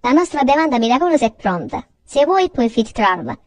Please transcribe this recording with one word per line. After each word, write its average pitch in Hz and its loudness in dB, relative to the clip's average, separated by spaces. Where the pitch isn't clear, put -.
La 247 0
nostra 302 0
bevanda 277 2
miracolosa 269 2
è 220 0
pronta. 190 -6
Se - 0
vuoi 370 2
puoi 240 -2
filtrarla. 185 -2